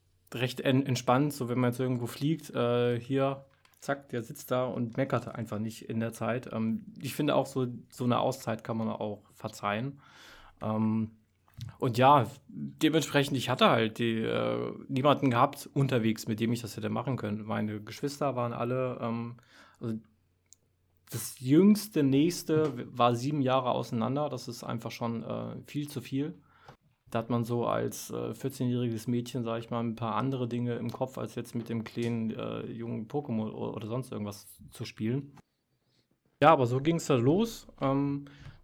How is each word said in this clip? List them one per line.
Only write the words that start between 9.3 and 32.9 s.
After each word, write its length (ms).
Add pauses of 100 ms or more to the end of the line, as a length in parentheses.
verzeihen. 680 (600)
Ähm, 520 (680)
und 180
ja, 300 (220)
dementsprechend, 880
ich 100
hatte 220
halt 280
die, 220
äh, 540 (140)
niemanden 420
gehabt 420
unterwegs, 560
mit 100
dem 140
ich 80
das 160
hätte 140
machen 260
können. 300
Meine 340
Geschwister 560
waren 160
alle, 480
ähm, 360 (440)
also 140 (1160)
das 300
jüngste, 640
nächste 720
w-, 120
war 260
sieben 260
Jahre 300
auseinander. 580
Das 200
ist 160
einfach 260
schon, 320
äh, 340 (100)
viel 220
zu 140
viel. 320 (760)
Da 100
hat 100
man 140
so 220
als, 440
äh, 240
vierzehnjähriges 720
Mädchen, 360
sag 180
ich 100
mal, 100
ein 160
paar 200
andere 320
Dinge 260
im 160
Kopf, 260
als 200
jetzt 180
mit 160
dem 140
kleinen, 480
äh, 340
jungen 420